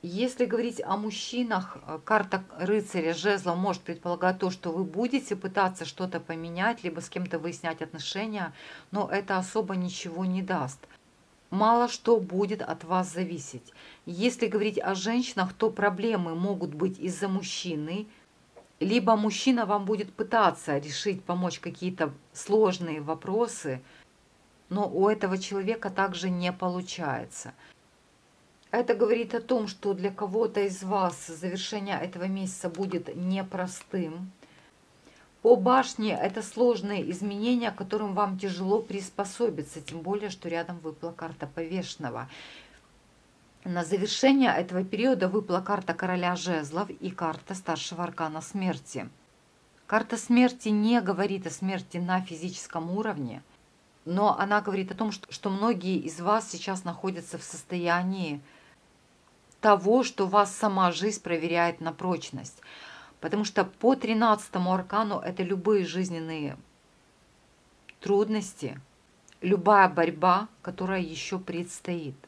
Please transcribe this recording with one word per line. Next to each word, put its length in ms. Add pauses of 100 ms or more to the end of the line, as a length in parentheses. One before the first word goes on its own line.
Если 460
говорить 360
о 140
мужчинах, 800 (100)
э, 160
карта 400 (160)
рыцаря 540
жезлов 460
может 240
предполагать 560
то, 120
что 220
вы 120
будете 520
пытаться 480
что-то 340
поменять, 640
либо 180
с 80
кем-то 300
выяснять 440
отношения, 720 (380)
но 180
это 280
особо 400
ничего 480
не 180
даст. 380 (720)
Мало 360
что 320
будет 440
от 220
вас 280
зависеть. 600 (340)
Если 400
говорить 360
о 120
женщинах, 580
то 180
проблемы 640
могут 400
быть 240
из-за 300
мужчины, 800 (720)
либо 340
мужчина 520
вам 180
будет 300
пытаться 640
решить, 440
помочь 380
какие-то 520 (200)
сложные 680
вопросы, 800 (920)
но 160
у 180
этого 300
человека 540
также 400
не 200
получается. 1000 (1160)
Это 240
говорит 400
о 80
том, 260
что 240
для 180
кого-то 520
из 200
вас 440
завершение 760
этого 240
месяца 460
будет 440
непростым. 1160 (1080)
По 140
башне 640
это 220
сложные 680
изменения, 600
к 60
которым 380
вам 240
тяжело 420
приспособиться, 1040
тем 180
более, 300
что 180
рядом 300
выпала 340
карта 340
повешенного. 840 (1300)
На 200
завершение 720
этого 300
периода 440
выпала 320
карта 320
короля 420
жезлов 540
и 220
карта 440
старшего 500
аркана 360
смерти. 680 (760)
Карта 300
смерти 540
не 320
говорит 440
о 40
смерти 480
на 240
физическом 680
уровне, 520 (640)
но 340
она 220
говорит 300
о 40
том, 180
что, 200
что 180
многие 480
из 220
вас 300
сейчас 340
находятся 540
в 60
состоянии 960 (1200)
того, 420
что 240
вас 280
сама 360
жизнь 320
проверяет 580
на 120
прочность. 680 (600)
Потому 240
что 200
по 300
тринадцатому 760
аркану 480
это 240
любые 400
жизненные 720 (1400)
трудности, 800 (600)
любая 480
борьба, 600 (140)
которая 380
еще 380
предстоит. 800 (120)